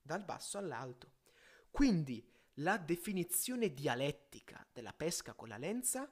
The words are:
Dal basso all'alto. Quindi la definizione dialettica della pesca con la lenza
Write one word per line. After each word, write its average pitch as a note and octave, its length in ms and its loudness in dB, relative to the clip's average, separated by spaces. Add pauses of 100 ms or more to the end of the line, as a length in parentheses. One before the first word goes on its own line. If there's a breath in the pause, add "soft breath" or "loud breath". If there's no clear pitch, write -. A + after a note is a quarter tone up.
Dal F3 240 -4
basso - 340 -6
all'alto. C3 540 -6 (580 loud breath)
Quindi D#3+ 560 4 (280 soft breath)
la F3 220 2
definizione F#3 960 0
dialettica C#3 1000 -2
della A2 200 -10
pesca D#3 420 -4
con A2+ 140 -14
la G#2+ 100 -8
lenza A#3+ 540 -2